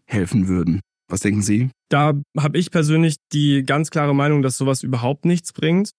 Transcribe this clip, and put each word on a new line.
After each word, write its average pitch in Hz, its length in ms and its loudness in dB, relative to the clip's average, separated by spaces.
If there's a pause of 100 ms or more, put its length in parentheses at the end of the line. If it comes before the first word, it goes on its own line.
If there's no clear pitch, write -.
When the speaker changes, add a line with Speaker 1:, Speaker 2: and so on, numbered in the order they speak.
Speaker 1:
helfen 95 400 0
würden. 90 340 0 (300)
Was 95 100 -4
denken 104 220 0
Sie? 107 280 0 (200)
Speaker 2:
Da 147 240 2 (240)
habe 147 180 -2
ich 170 140 -2
persönlich 156 460 2 (160)
die 143 320 2
ganz 143 260 -2
klare 143 240 0
Meinung, 143 280 2
dass 131 140 -2
sowas 135 280 -2
überhaupt 127 400 -2
nichts 170 280 0
bringt, 175 460 0